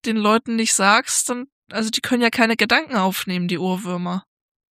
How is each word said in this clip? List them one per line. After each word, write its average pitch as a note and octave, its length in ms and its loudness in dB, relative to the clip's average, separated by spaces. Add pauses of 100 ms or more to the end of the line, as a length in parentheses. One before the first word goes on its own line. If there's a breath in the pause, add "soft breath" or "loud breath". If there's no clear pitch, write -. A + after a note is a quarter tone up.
den A3+ 120 -2
Leuten A3 400 2
nicht A3+ 180 0
sagst, G3+ 540 2
dann, B3 200 -6 (240)
also A3 180 -2
die - 100 -4
können A#3+ 220 0
ja A#3 80 4
keine A3+ 260 2
Gedanken B3+ 400 0
aufnehmen, F#3 520 -2
die F3 100 -2
Ohrwürmer. F3+ 640 -4 (460)